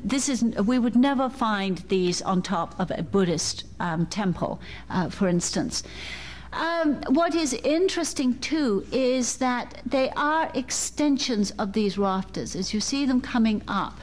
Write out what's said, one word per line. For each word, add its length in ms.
this 260
is, 140
we 360
would 160
never 340
find 480
these 340
on 180
top 380
of 100
a 140
Buddhist, 640
um, 280
temple, 520
uh, 200
for 180
instance. 560
Um, 560
what 260
is 180
interesting, 880
too, 520
is 460
that 480
they 320
are 380
extensions 960
of 220
these 260
rafters. 560
As 180
you 60
see 260
them 160
coming 460
up 360